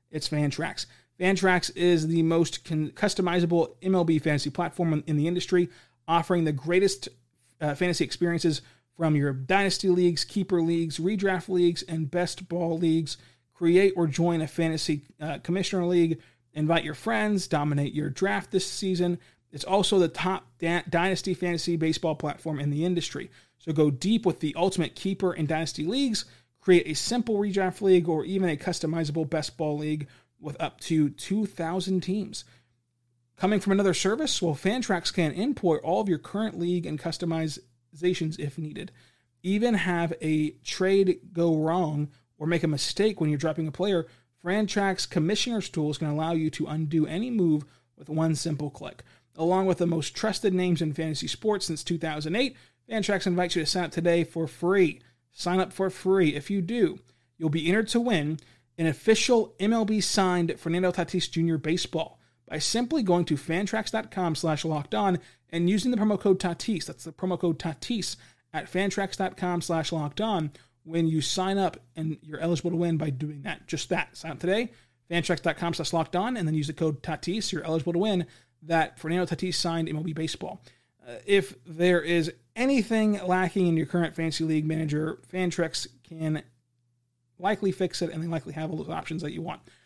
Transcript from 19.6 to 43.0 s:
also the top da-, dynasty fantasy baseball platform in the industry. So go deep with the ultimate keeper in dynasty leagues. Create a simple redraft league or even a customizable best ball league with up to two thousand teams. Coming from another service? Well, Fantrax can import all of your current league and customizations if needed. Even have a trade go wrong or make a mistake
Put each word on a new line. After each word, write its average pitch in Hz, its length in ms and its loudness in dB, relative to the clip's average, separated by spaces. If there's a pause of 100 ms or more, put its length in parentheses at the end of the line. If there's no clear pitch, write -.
also 196 360 2
the 170 80 6
top 185 380 -2 (140)
da-, 170 300 0
dynasty 180 440 0
fantasy 170 440 -2
baseball 160 380 0
platform 147 440 -6
in 143 100 -2
the 147 160 0
industry. 170 460 -4 (280)
So - 120 -6
go 151 200 6
deep 208 340 0
with 180 140 2
the 151 160 -2
ultimate 180 400 0
keeper 190 380 -2
in 160 120 -2
dynasty 156 400 -4
leagues. 240 400 0 (340)
Create 175 280 6
a 156 80 -4
simple 233 420 0
redraft 196 440 0
league 185 280 6
or 156 160 0
even 185 240 0
a 147 80 -2
customizable 160 720 -2
best 156 260 -4
ball 151 220 -2
league 151 300 -4 (320)
with 147 200 -12
up 151 220 -6
to 156 300 2
two 208 340 -2
thousand 185 560 -2
teams. 190 420 -6 (920)
Coming 196 220 2
from 196 140 2
another 196 200 4
service? 233 480 0
Well, 165 140 0
Fantrax 208 580 -2
can 160 180 0
import 185 520 0
all 185 180 0
of 202 80 -2
your 160 80 2
current 214 400 -6
league 175 300 -2
and 151 120 -6
customizations 160 1400 -4
if 147 180 -6
needed. 151 340 -10 (520)
Even 214 320 2
have 170 440 0
a 156 320 0 (120)
trade 190 560 2 (120)
go 170 260 2
wrong 156 520 0 (300)
or 151 80 -4
make 156 160 2
a 165 40 2
mistake 190 540 0